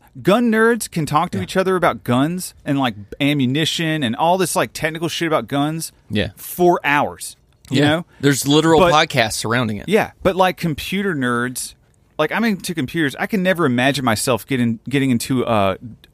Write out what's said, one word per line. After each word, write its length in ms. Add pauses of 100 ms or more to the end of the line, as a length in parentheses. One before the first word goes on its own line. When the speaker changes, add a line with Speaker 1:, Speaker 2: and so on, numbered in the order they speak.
(200)
Speaker 1:
Gun 320
nerds 380
can 160
talk 240
to 80
Speaker 2:
Yeah. 60
Speaker 1:
each 120
other 200
about 280
guns 520 (100)
and, 140
like, 160 (260)
ammunition 800
and 140
all 240
this, 160
like, 180
technical 360
shit 180
about 200
guns 440 (180)
Speaker 3:
Yeah. 280
Speaker 1:
for 460
hours. 520 (340)
You 120
Speaker 3:
Yeah. 60
Speaker 1:
know? 180 (140)
Speaker 3:
There's 280
literal 320
Speaker 1:
But 120
Speaker 3:
podcasts 420
surrounding 440
it. 100
Speaker 1:
Yeah, 220 (140)
but, 120
like, 220
computer 560
nerds, 600 (420)
like, 140
I'm 120
into 300
computers. 460
I 80
can 160
never 240
imagine 360
myself 440
getting, 320 (100)
getting 220
into 320
a 340 (360)